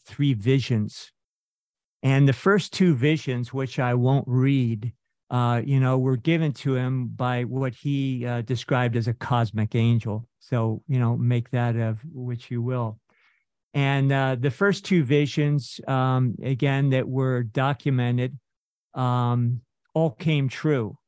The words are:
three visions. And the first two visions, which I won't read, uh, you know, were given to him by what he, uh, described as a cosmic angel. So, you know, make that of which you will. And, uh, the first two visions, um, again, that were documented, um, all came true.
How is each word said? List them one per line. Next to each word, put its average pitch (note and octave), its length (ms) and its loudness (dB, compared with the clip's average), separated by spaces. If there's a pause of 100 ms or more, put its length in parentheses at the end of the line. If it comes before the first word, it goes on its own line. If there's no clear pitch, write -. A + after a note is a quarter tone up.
three C#3+ 300 0
visions. A2+ 800 0 (880)
And C3+ 260 4
the B2+ 180 0
first G3 260 2
two F3 220 4
visions, B2+ 600 -2
which C3+ 240 -6
I B2 160 0
won't B2+ 320 2
read, B2 640 0 (380)
uh, A#2+ 340 0
you C3+ 160 2
know, C3 160 2 (100)
were C3 100 2 (140)
given D#3+ 220 2 (120)
to C3+ 100 0
him B2+ 340 -2
by B2 360 -2
what B2+ 300 -4
he, C3+ 520 -4
uh, A#2+ 160 -4
described B2 540 0
as A2+ 120 -2
a A#2 60 0
cosmic A2 600 -2
angel. A2+ 540 0 (120)
So, A2+ 480 -2
you C3 100 0
know, A#2 180 2
make A#2+ 340 0
that A#2+ 260 0
of A2 280 -2
which B2 460 -10
you A#2+ 100 -4
will. A#2+ 380 -4 (760)
And, C#3 400 2
uh, C3+ 240 2 (100)
the C#3 40 2
first - 340 0
two E3+ 200 2
visions, D3 800 0
um, C3 560 2
again, C3+ 480 0
that C3 180 0
were C3 360 0
documented, B2+ 920 -2 (560)
um, A#2+ 680 0 (320)
all D#3+ 160 2
came D3 380 0
true. B2 600 -2